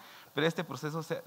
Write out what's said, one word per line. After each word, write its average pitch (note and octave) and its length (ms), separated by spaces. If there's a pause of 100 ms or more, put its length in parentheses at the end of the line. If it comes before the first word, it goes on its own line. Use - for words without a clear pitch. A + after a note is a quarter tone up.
(340)
pero C#3+ 100
este E3 200
proceso D3+ 400
se, - 220